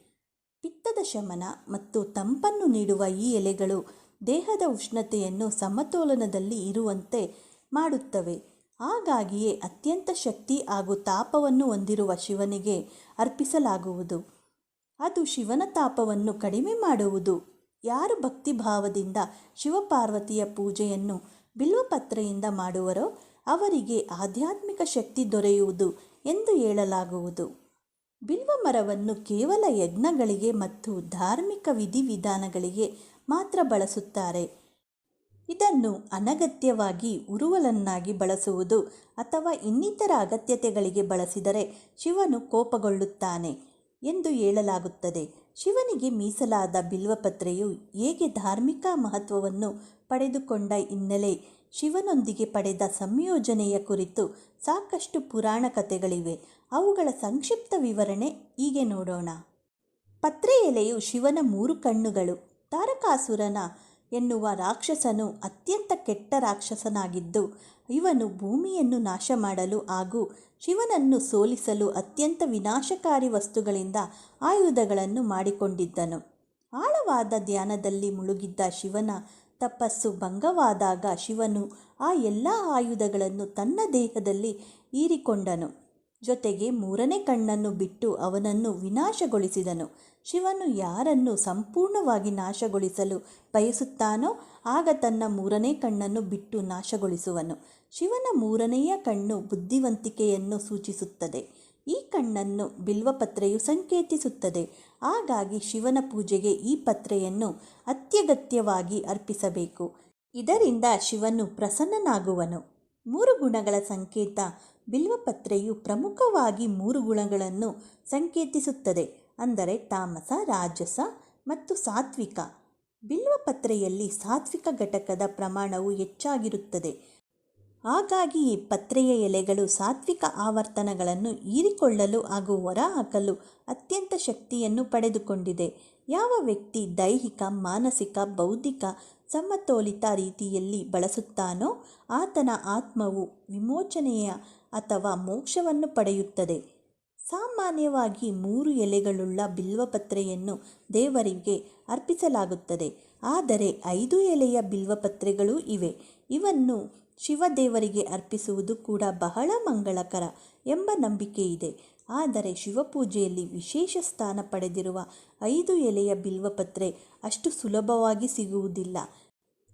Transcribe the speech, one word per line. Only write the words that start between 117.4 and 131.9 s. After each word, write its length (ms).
ಸಂಕೇತಿಸುತ್ತದೆ, 960
ಅಂದರೆ 400
ತಾಮಸ, 540
ರಾಜಸ 540
ಮತ್ತು 280
ಸಾತ್ವಿಕ. 640
ಬಿಲ್ವಪತ್ರೆಯಲ್ಲಿ 1080
ಸಾತ್ವಿಕ 580
ಘಟಕದ 480
ಪ್ರಮಾಣವು 640
ಹೆಚ್ಚಾಗಿರುತ್ತದೆ. 1000
ಹಾಗಾಗಿ 560
ಈ 160
ಪತ್ರೆಯ 440
ಎಲೆಗಳು 460
ಸಾತ್ವಿಕ 580
ಆವರ್ತನಗಳನ್ನು 920
ಹೀರಿಕೊಳ್ಳಲು 800